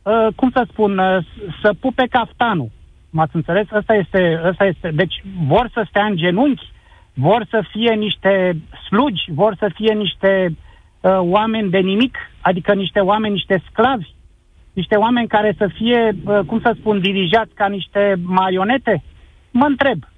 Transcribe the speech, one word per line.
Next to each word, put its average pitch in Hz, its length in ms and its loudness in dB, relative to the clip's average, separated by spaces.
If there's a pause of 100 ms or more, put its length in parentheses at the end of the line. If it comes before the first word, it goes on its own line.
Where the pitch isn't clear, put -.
uh, 220 340 2
cum 254 180 0
să 247 180 0
spun, 208 260 0
uh, 190 200 2 (440)
să 208 180 2
pupe 254 300 -2
caftanul. 214 600 -2 (400)
M-ați 160 260 -2
înțeles? 175 360 0
Ăsta 214 220 0
este, 175 560 0
ăsta 190 160 0
este. 170 260 -4
Deci 156 320 -2 (240)
vor 214 260 2
să 208 160 -2
stea 202 160 0
în 214 100 -2
genunchi, 180 560 0 (420)
vor 190 360 2
să 220 220 0
fie 226 220 0
niște 190 640 0 (300)
slugi, 220 360 0 (100)
vor 190 260 2
să 202 160 -2
fie 214 180 0
niște, 190 640 0 (460)
uh, 190 180 2
oameni 214 500 0
de 180 80 0
nimic, 196 400 0 (240)
adică 185 320 0
niște 196 260 -2
oameni, 208 340 0
niște 190 380 -2
sclavi, 233 360 0 (680)
niște 190 220 -2
oameni 226 320 2
care 214 300 0
să 202 160 0
fie, 226 420 0 (100)
uh, 202 200 2
cum 220 160 -4
să - 180 0
spun, 214 220 -2
dirijați 196 520 0
ca 202 140 -2
niște 202 560 -2
marionete? 185 800 0 (480)
Mă 254 140 2
întreb. 262 380 0 (140)